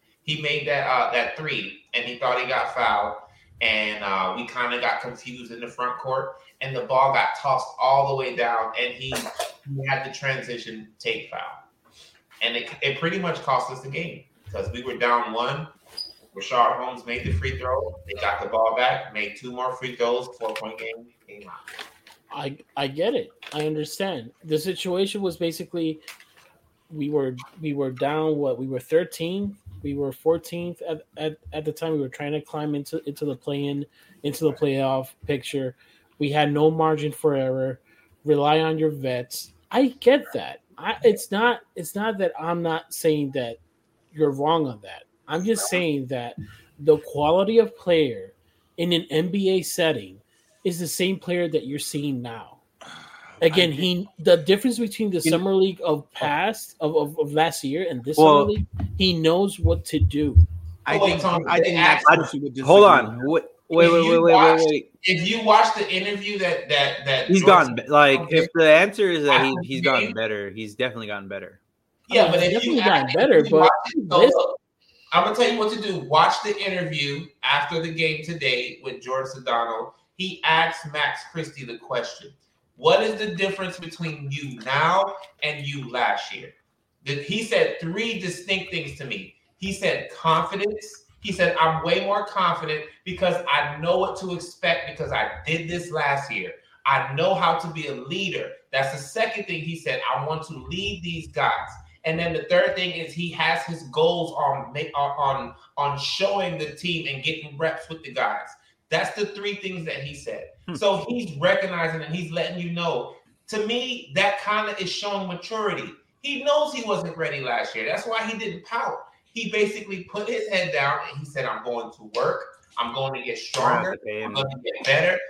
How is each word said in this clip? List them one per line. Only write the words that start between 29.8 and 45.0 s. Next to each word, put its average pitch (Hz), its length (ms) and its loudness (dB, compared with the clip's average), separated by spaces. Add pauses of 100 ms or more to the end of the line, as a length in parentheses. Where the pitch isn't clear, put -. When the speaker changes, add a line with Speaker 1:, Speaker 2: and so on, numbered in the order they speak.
Speaker 2:
we 143 120 -6
were 139 180 -4
fourteenth 170 720 -2
at, 156 200 -8 (160)
at, 156 200 -6 (160)
at 151 120 -6
the 156 60 -4
time. 160 220 -4
We 147 60 0
were 131 100 -4
trying 147 240 -8
to 151 80 -4
climb 151 340 -6
into, 143 320 -6
into 143 180 -8
the 135 100 -4
play-in, 143 500 -4 (380)
into 143 200 -4
the 147 100 2
playoff 135 560 0 (160)
picture. 135 500 -4 (440)
We 147 100 0
had 147 240 2
no 151 160 4
margin 156 420 0
for 147 220 0
error. 131 460 -2 (440)
Rely 151 360 4
on 160 180 0
your 156 140 2
vets. 127 600 -6 (180)
I 262 160 4 (140)
get 285 320 4
that. 73 280 -8 (160)
I, 202 260 -6
it's 214 280 4
not, 226 300 2 (140)
it's 175 200 -10
not 208 240 -4
that 180 200 0
I'm 170 220 -2
not 165 320 -4
saying 151 420 0
that 117 220 -6 (560)
you're 156 180 2
wrong 147 360 2
on 110 140 -8
that. 95 220 -18 (240)